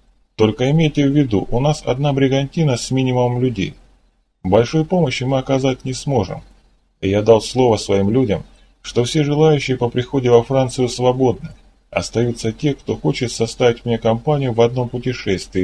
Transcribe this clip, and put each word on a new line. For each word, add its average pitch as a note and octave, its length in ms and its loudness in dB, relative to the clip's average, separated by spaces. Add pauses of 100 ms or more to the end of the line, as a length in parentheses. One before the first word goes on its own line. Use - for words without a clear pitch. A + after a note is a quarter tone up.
(360)
«Только A2 340 2
имейте D3 380 2
в C#3 80 0
виду, B2+ 340 2
у A#2 120 0
нас D3 240 0
одна C#3 260 0
бригантина C3+ 640 0
с - 160 -8
минимумом B2 500 0
людей. G#2+ 320 -2 (720)
Большой A#2+ 400 2
помощи D#3 400 -2
мы C3+ 160 0
оказать C3 460 -2
не B2+ 80 -6
сможем. B2 500 -4 (560)
Я G2 220 0
дал A2 200 6
слово A#2+ 360 2
своим G2 320 0
людям, A2 340 0 (380)
что - 240 -2
все D3+ 180 0
желающие D3 540 2
по B2 100 -2
приходе B2 420 -2
во A#2 140 8
Францию B2+ 460 0
свободны. B2 600 0 (380)
Остаются A#2 600 -4
те, C#3 220 -2
кто - 240 -6
хочет D3 340 -2
составить B2 540 0
мне A#2 120 0
компанию A#2+ 540 0
в A2 80 0
одном A#2+ 300 0
путешествии, G2+ 760 -4